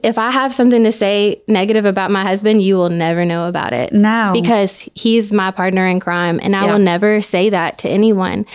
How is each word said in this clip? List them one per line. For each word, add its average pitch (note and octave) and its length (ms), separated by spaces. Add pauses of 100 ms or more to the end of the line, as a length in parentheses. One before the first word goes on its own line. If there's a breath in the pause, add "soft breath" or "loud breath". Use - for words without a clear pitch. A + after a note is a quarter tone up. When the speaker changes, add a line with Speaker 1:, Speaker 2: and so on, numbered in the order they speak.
Speaker 1:
if A3 140
I A#3 140
have C4 240
something A#3+ 300
to A3 80
say G#3 540
negative G#3 380
about F#3+ 260
my G3 140
husband, G3+ 380
you F#3+ 140
will F3 140
never E3+ 360
know E3+ 200
about F3 280
it. A#2+ 180
Speaker 2:
No. G#3+ 400
Speaker 1:
Because G3 600
he's A3+ 400
my F#3+ 160
partner F#3 360
in F#3 140
crime, F3 420
and G3 140
I G3 80
Speaker 2:
Yeah. G3+ 80
Speaker 1:
will G#3 80
never G3+ 400
say G3 300
that E3+ 280
to - 120
anyone, G3 640